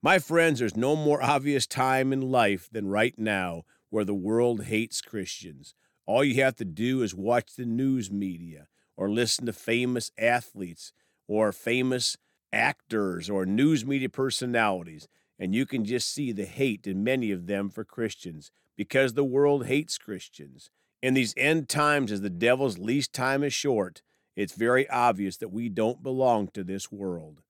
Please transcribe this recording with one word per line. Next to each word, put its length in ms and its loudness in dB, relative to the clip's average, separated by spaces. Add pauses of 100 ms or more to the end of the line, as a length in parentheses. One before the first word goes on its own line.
My 160 8
friends, 400 4
there's 180 0
no 200 2
more 260 2
obvious 440 2
time 460 2
in 80 0
life 500 2
than 180 -6
right 300 2
now 460 -2 (240)
where 160 0
the 100 -2
world 500 0
hates 360 -2
Christians. 760 -12 (300)
All 200 2
you 180 2
have 140 2
to 80 -8
do 380 -2
is 120 -2
watch 400 0
the 100 -10
news 460 -2
media 580 -8 (280)
or 140 -2
listen 360 0
to 60 -4
famous 680 -2
athletes 760 -2 (340)
or 260 2
famous 640 0 (360)
actors 800 -2
or 160 0
news 380 2
media 260 -2
personalities, 1000 -2 (300)
and 160 -2
you 100 2
can 220 -4
just 240 -2
see 220 -4
the 120 -4
hate 420 -2
in 160 -2
many 280 0
of 160 -4
them 240 -2
for 120 -12
Christians 680 -10 (240)
because 360 0
the 120 2
world 420 2
hates 320 -2
Christians. 720 -14 (320)
In 120 2
these 220 2
end 320 2
times, 420 2
as 100 -2
the 100 -4
devil's 480 2
least 340 -2
time 300 0
is 100 -2
short, 500 -2 (320)
it's 200 -4
very 340 2
obvious 500 0
that 120 -10
we 180 -6
don't 340 -2
belong 460 2
to 160 -10
this 260 -8
world. 600 -8